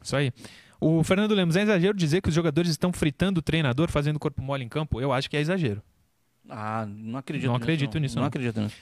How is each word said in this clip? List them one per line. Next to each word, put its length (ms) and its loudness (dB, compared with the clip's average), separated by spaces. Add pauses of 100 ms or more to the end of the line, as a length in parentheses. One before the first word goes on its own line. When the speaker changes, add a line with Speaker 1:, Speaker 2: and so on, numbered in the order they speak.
Speaker 1:
Isso 120 -6
aí. 160 2 (480)
O 240 4
Fernando 320 2
Lemos, 220 2
é 60 4
exagero 340 4
dizer 240 2
que 80 -2
os 60 2
jogadores 360 2
estão 220 0
fritando 480 0
o 20 -2
treinador, 480 0
fazendo 280 0
corpo 240 -6
mole 200 -4
em 60 -8
campo? 320 -4
Eu 100 0
acho 200 0
que 80 -2
é 20 2
exagero. 420 0 (640)
Speaker 2:
Ah, 400 -6
não 320 -10
acredito 280 -4
Speaker 1:
Não 80 2
Speaker 2:
nisso, 100 -2
Speaker 1:
acredito 300 0
Speaker 2:
não. 80 -2
Speaker 1:
nisso, 140 -2
Speaker 2:
Não 40 -2
Speaker 1:
não. 80 0
Speaker 2:
acredito 320 -2
nisso. 220 -4